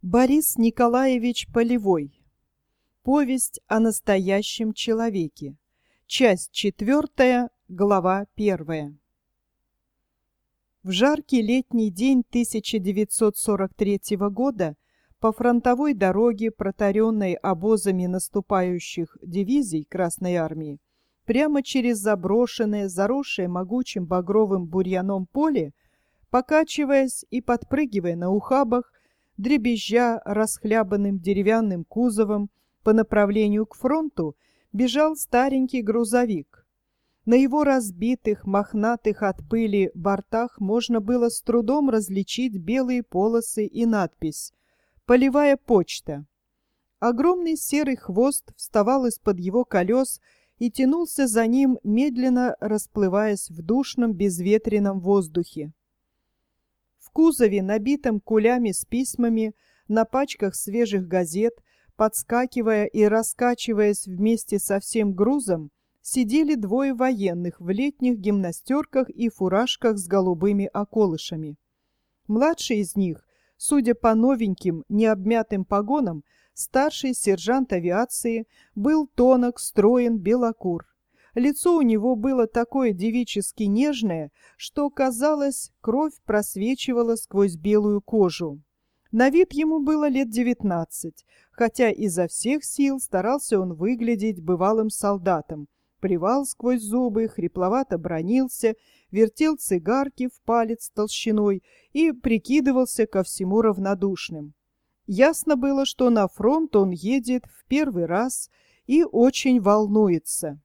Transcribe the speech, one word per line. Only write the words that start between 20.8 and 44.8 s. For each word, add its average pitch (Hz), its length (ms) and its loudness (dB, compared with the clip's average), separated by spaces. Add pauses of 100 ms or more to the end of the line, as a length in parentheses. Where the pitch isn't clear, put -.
прямо 277 360 2
через 240 380 0
заброшенное, 208 880 0
заросшее 202 580 -2
могучим 185 600 -4
багровым 185 580 0
бурьяном 185 600 -2
поле, 269 440 0 (600)
покачиваясь 277 960 0
и 247 120 -4
подпрыгивая 233 760 -2
на 180 160 -4
ухабах, 247 600 0 (460)
дребезжа 233 880 0
расхлябанным 208 920 0
деревянным 196 680 0
кузовом 208 640 0 (340)
по 220 80 4
направлению 214 760 2
к - 80 -20
фронту, 254 600 -4 (380)
бежал 254 420 2
старенький 262 640 0
грузовик. 220 840 -2 (560)
На 226 120 4
его 269 280 4
разбитых, 226 840 -2
мохнатых 208 800 -2
от 190 140 -2 (100)
пыли 208 460 0
бортах 196 640 -4
можно 226 400 0
было 233 300 0
с 233 120 -8
трудом 247 480 2
различить 208 680 -2
белые 247 440 -2
полосы 220 640 -2
и 233 200 -2
надпись 185 680 -2 (540)